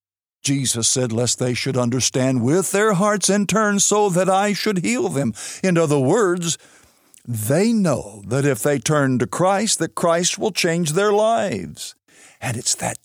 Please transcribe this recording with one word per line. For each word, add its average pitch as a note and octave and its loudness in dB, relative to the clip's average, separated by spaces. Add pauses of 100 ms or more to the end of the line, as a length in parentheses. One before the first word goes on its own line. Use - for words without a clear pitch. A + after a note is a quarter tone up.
(440)
Jesus A#2+ 0
said, B2+ 0
"Lest A2+ -2
they B2+ -2
should C3 -4
understand B2+ 0
with D#3+ 0
their G#3 2
hearts G#3 2
and G3 2
turn G#3 2
so G#3 2
that F3+ 2
I G3+ 2
should F3+ -2
heal A#3 0
them." C3+ -2 (300)
In F3+ 4
other D3 2
words, F3 2 (680)
they B2+ 0
know E3+ -2
that C3+ 0
if C3+ 0
they D3 2
turn C3+ 2
to A#2+ 2
Christ, F#3+ 0
that E3 -4
Christ F3 0
will G#3 -2
change E3+ 0
their G3+ 2
lives. G#3 -2 (440)
And B2+ -6
it's - -4
that - -6